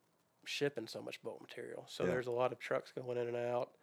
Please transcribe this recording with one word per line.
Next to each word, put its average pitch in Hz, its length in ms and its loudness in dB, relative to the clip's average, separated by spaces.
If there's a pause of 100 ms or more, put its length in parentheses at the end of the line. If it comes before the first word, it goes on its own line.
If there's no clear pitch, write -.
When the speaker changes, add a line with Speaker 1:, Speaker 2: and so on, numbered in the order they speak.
(440)
Speaker 1:
shipping 139 420 0
so 110 160 -6
much - 200 -8
bulk 107 180 -6
material. - 480 -8
So - 160 -2
Speaker 2:
Yeah. 90 60 6
Speaker 1:
there's 123 180 2
a 120 40 0
lot 123 200 4
of 117 60 -8
trucks - 340 0
going 123 260 -2
in 120 100 2
and 120 80 0
out, 120 460 2